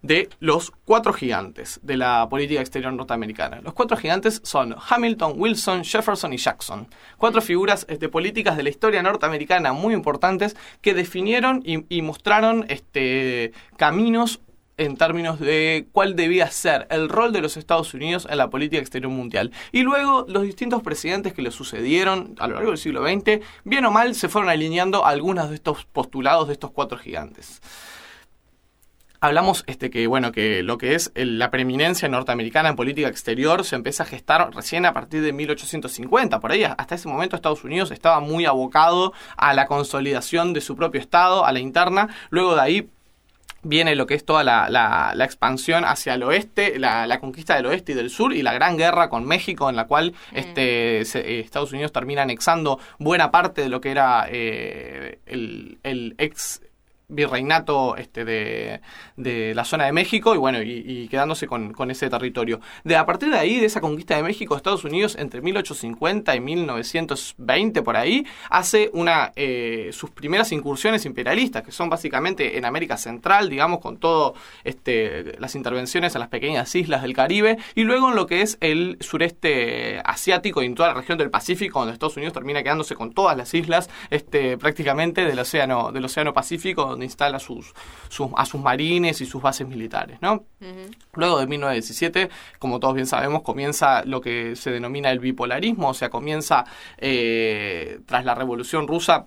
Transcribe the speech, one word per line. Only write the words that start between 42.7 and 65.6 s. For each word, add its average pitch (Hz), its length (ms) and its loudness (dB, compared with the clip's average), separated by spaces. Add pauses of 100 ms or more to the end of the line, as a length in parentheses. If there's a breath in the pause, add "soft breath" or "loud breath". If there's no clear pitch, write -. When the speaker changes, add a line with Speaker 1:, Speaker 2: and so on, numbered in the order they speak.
Speaker 1:
viene 156 320 4
lo 131 120 0
que 143 80 2
es 147 100 -6
toda 156 180 4
la, 117 260 6
la, 107 460 4
la 123 100 4
expansión 135 600 0
hacia 131 300 0
el 127 80 -4
oeste, 180 560 0
la, 117 260 2
la 123 140 0
conquista 156 360 -2
del 127 120 2
oeste 170 240 -2
y 135 40 -2
del 120 140 -2
sur, 247 240 0
y 147 80 0
la 120 120 2
gran 165 240 4
guerra 170 320 4
con 120 160 -4
México, 160 440 0
en 123 60 -2
la 113 100 0
cual, 160 280 2 (180 loud breath)
Speaker 2:
Mm. - 60 -6
Speaker 1:
este, 120 680 0
se, 127 140 -6
eh, 117 200 -4
Estados 139 320 -6
Unidos 151 200 -6
termina 139 320 -2
anexando 143 560 0 (180 loud breath)
buena 156 340 2
parte 180 300 4
de 135 80 0
lo 127 100 -2
que 135 120 -4
era, 127 380 4
eh, 110 960 -8
el, 113 580 -10
el 123 340 -8
ex - 440 -6 (520)
virreinato, 143 840 0
este, 117 260 -10
de, 110 560 -4 (380 loud breath)
de 117 360 -4
la 117 120 -2
zona 151 180 0
de 139 80 2
México, 208 420 2
y 180 40 4
bueno, 131 240 0
y, 117 240 -8
y 123 240 -10
quedándose 147 360 -2
con, 113 280 -6
con 127 180 -4
ese 131 180 -4
territorio. 120 520 -4 (240 loud breath)
De, 160 100 2
a 160 100 6
partir 277 240 0
de 262 80 2
ahí, 202 220 2
de 214 60 6
esa 214 160 0
conquista 156 340 -2
de 151 80 0
México, 185 320 -2
Estados 185 300 -2
Unidos, 196 340 -2
entre 135 220 -8
mil 185 160 -2
ochocientos 190 240 -6